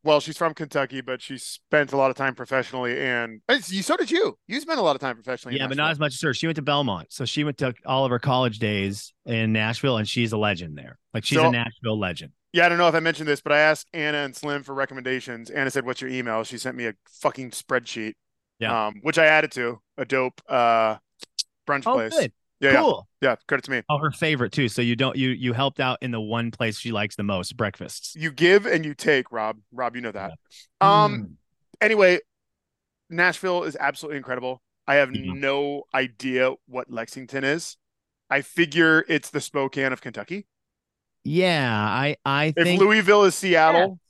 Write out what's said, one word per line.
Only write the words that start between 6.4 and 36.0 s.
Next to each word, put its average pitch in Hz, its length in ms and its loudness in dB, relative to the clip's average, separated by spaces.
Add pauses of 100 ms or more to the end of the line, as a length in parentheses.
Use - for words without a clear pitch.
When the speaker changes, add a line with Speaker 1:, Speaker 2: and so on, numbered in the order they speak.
Speaker 2:
went 156 100 -4
to 151 40 -6
Belmont. 131 520 -2
So 131 100 -8
she 147 220 -4
went 143 140 -6
to 127 140 -2 (120)
all 131 180 0
of 127 80 0
her 123 80 0
college 127 400 0
days 101 540 -4 (120)
in 113 280 0
Nashville, 113 440 0
and 107 100 -2
she's 117 260 -2
a 110 40 -2
legend 87 400 -2
there. 64 220 -20 (140)
Like, 110 120 -6
she's 147 120 0
Speaker 1:
So 160 100 6
Speaker 2:
a - 40 4
Nashville 117 460 -4
legend. 87 360 -6 (180)
Speaker 1:
Yeah, 170 140 4
I 175 40 6
don't 170 100 2
know 175 100 6
if 156 60 2
I 165 40 4
mentioned 160 300 -2
this, 143 100 0
but 147 140 -2
I 147 60 4
asked 156 340 4
Anna 151 260 -4
and 139 160 -8
Slim 143 280 -6
for 139 120 -12
recommendations. 131 760 -6
Anna 135 220 -2
said, 131 140 -2
"What's 127 160 -6
your 131 80 -8
email?" 120 340 -4
She 120 140 -10
sent 127 180 -8
me 123 120 -8
a 107 60 -6 (280)
fucking 131 300 -4
spreadsheet, 117 640 -6 (460)
Speaker 2:
Yeah. 110 280 -2
Speaker 1:
um, 107 160 -8
which 156 140 0
I 160 80 6
added 156 280 6
to 120 260 -6 (180)
a 131 80 -6
dope, 131 440 -2
uh, 113 480 2 (680)
brunch 143 200 -2
Speaker 2:
Oh, 247 60 2
Speaker 1:
place. 113 200 0
Speaker 2:
good. 196 200 0 (260)
Speaker 1:
Yeah, 139 140 6
yeah. 285 80 8
Speaker 2:
Cool. 180 260 0 (140)
Speaker 1:
Yeah, 131 140 2 (120)
credit 135 180 -2
to 135 60 -8
me. 120 180 -2
Speaker 2:
Oh, 151 80 0
her 147 140 -2
favorite 139 420 -2
too. 131 160 0
So 123 120 -2
you 120 140 2
don't, 131 220 -2
you, 131 140 0
you 123 200 -2
helped 135 300 -2
out 127 200 -2
in 127 100 -8
the 113 100 -6
one 113 300 -4
place 110 280 -4
she 117 140 -8
likes 104 240 -4
the 104 60 -6
most, 98 340 -4
breakfasts. - 580 -8
Speaker 1:
You 156 160 -8
give 180 340 4
and 160 200 0
you 147 80 -8
take, 139 400 0
Rob. 110 240 -4 (160)
Rob, 120 240 -6
you 123 40 -10
know 117 120 -8
that. 98 180 -8 (500)
Speaker 2:
Yeah. 208 220 8
Speaker 1:
Um, 208 200 0
Speaker 3:
Mm. - 80 -14 (500)
Speaker 1:
anyway, 202 380 6 (880)
Nashville 175 540 0
is 151 160 -8
absolutely 143 380 -4
incredible. 127 440 -8 (260)
I 139 80 2
have 135 180 4
Speaker 2:
Yeah. 135 200 -6
Speaker 1:
no 139 500 -2 (100)
idea 131 600 0 (140)